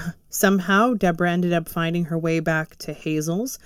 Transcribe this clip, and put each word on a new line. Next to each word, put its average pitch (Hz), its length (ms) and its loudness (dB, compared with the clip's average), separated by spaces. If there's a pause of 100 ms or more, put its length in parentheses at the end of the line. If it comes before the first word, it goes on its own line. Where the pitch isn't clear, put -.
(140)
<laughs> - 140 -20
Somehow, 196 640 2
Deborah 175 400 0
ended 175 220 2
up 165 160 -2
finding 170 340 -2
her 165 140 -2
way 165 200 0
back 160 380 -2
to - 160 -12
Hazel's, 160 720 -4